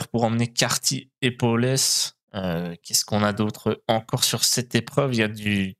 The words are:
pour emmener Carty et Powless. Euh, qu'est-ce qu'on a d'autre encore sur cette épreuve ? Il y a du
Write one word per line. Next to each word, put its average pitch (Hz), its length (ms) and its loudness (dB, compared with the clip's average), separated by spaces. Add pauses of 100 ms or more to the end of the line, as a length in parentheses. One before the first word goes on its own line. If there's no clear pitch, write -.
(120)
pour 117 100 0
emmener 117 240 2
Carty - 640 -2 (120)
et 120 100 2
Powless. 123 840 0 (180)
Euh, 87 480 -4
qu'est-ce - 220 -2
qu'on 104 180 0
a 104 120 2
d'autre 107 520 -2
encore 113 380 0
sur - 200 0
cette - 300 0
épreuve ? 135 380 0
Il 113 60 2
y 110 40 4
a 107 60 2
du 104 520 -2